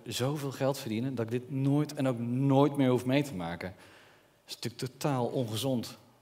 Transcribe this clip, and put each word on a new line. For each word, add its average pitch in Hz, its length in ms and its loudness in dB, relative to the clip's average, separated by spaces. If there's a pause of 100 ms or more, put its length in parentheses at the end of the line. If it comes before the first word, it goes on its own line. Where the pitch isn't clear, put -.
zoveel 135 460 -2
geld 135 280 0
verdienen 120 360 -4
dat 117 100 -2
ik 110 60 -6
dit 123 200 -4
nooit 139 440 2
en 135 140 0
ook 120 100 0
nooit 135 580 4
meer 131 140 6
hoef 123 140 2
mee 135 180 4
te 139 120 -10
maken." 85 340 -6
Dat - 800 -20
is - 80 -14
natuurlijk - 280 -8
totaal 131 440 -2
ongezond 117 720 -2 (240)